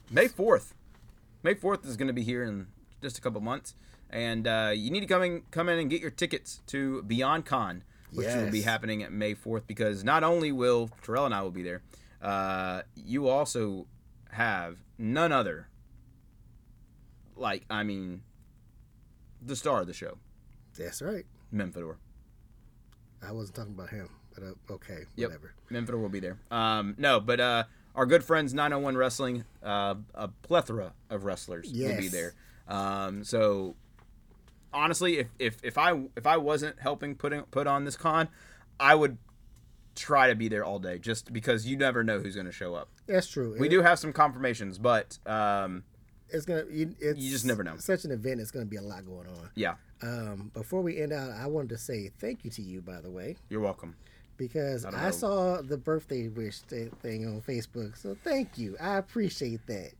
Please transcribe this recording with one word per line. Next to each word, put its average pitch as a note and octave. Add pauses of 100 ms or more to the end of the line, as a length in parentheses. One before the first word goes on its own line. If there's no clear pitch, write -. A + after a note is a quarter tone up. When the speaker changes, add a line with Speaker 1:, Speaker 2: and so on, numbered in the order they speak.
(100)
Speaker 1:
May C#3
fourth. - (680)
May F3+
fourth G3
is B2+
gonna C3+
be A#2+
here B2
in G2+ (340)
just B2+
a -
couple A2
months. A#2 (380)
And, A2+
uh, A2
you A2
need F#3
to G3+
come F#3
in, F3 (100)
come E3+
in E3+
and D#3
get D#3+
your D#3+
tickets -
to C3+
Beyond C3
Con, G2 (280)
which A#2
will A#2
be G#2+
Speaker 2:
Yes. G#2
Speaker 1:
happening A2
at D2
May G#2
fourth, A2+
because G#2+
not D3+
only E3
will B2 (140)
Terrell B2
and B2+
I G2+
will F#2+
be F2+
there, F2+ (380)
uh, F#2+ (140)
you C3
also A#2 (460)
have G2 (200)
none C3+
other, F#2+ (1700)
like, G#2+
I G#2+
mean, F#2+ (1160)
the B2+
star -
of F2
the F2
show. - (580)
Speaker 2:
That's -
right. F#3+ (300)
Speaker 1:
Memphador. F2 (1300)
Speaker 2:
I G2+
wasn't G#2
talking G#2+
about F#2
him, G2 (260)
but, -
uh, F#2
okay, F2 (120)
Speaker 1:
Yep. A#2
Speaker 2:
whatever. D2+ (160)
Speaker 1:
Memphador A#2+
will G#2
be G2
there. F#2 (120)
Um, A2
no, C3+
but, A#2+
uh, A#2+ (300)
our C3
good E3+
friends, D#3
nine D3
oh C#3+
one C#3
Wrestling, B2+ (180)
uh, G2+ (200)
a G#2
plethora A2+ (140)
of G2+
wrestlers F2+
will A2+
be F#2+
Speaker 2:
Yes. F2+
Speaker 1:
there. F2 (340)
Um, G2
so, G2+ (1000)
honestly, D#3+
if, A#2+ (100)
if, A2+
if B2
I, D#3 (120)
if A#2+
I D#3
wasn't D3+
helping C3
put D3
in, D3
put C#3+
on C#3
this C#3
con, D#3+ (500)
I C#3
would C#3+ (800)
try C3+
to A#2+
be A2+
there G#2+
all G2
day, F2+
just A2+
because A2+
you C3+
never B2+
know G#2+
who's G2
gonna F2+
show F2
up. D#2 (180)
Speaker 2:
That's F#3
true. A#2+
Speaker 1:
We C#3
Speaker 2:
And D#3
Speaker 1:
do F3+
have E3+
some D#3
confirmations, B2
but, A2+
um, G2+ (440)
Speaker 2:
it's D#3
gonna, D#3+
you, D#3
it's D3
Speaker 1:
you C3
just B2+
never A2
know. E2
Speaker 2:
such F3+
an D3+
event. B2
It's G#2+
gonna B2
be G#2
a G2+
lot G2
going F2+
on. F2+
Speaker 1:
Yeah. F#2 (260)
Speaker 2:
Um, A2
before A2+
we F3
end D3+
out, C3+
I A2
wanted C#3+
to A2+
say G#2+ (100)
thank A#2+
you A#2
to A2
you, F#2
by F2+
the E2+
way. F#2+ (140)
Speaker 1:
You're G#2+
welcome. F#2 (420)
Speaker 2:
Because C3
Speaker 1:
I G2
don't G2
Speaker 2:
I D3+
Speaker 1:
know. F#3+
Speaker 2:
saw F#3
the C#3
birthday C3+
wish A2
th-, A#2 (100)
thing A2
on A2
Facebook, A#2
so -
thank C4+
you. F#3+
I G3
appreciate D#3
that. F#2+